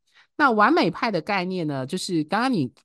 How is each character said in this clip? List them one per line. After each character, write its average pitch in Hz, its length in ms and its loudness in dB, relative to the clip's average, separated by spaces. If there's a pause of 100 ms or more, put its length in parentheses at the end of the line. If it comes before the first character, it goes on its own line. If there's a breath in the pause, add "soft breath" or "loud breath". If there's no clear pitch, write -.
(360 soft breath)
那 294 140 4
完 233 240 4
美 302 160 2
派 226 220 -4
的 175 100 -2
概 196 240 -2
念 185 220 -4
呢， 135 180 -4
就 135 100 -8
是 180 280 -2
刚 196 180 -2
刚 262 100 0
你 160 220 -2 (120)